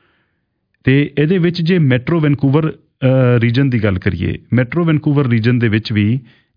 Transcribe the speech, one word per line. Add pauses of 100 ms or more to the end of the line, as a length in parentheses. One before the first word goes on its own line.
(840)
ਤੇ
ਇਹਦੇ
ਵਿੱਚ
ਜੇ
ਮੈਟਰੋ
ਵੈਨਕੂਵਰ,
ਅਹ, (300)
ਰੀਜਨ
ਦੀ
ਗੱਲ
ਕਰੀਏ, (140)
ਮੈਟਰੋ
ਵੈਨਕੂਵਰ
ਰੀਜਨ
ਦੇ
ਵਿੱਚ
ਵੀ (360)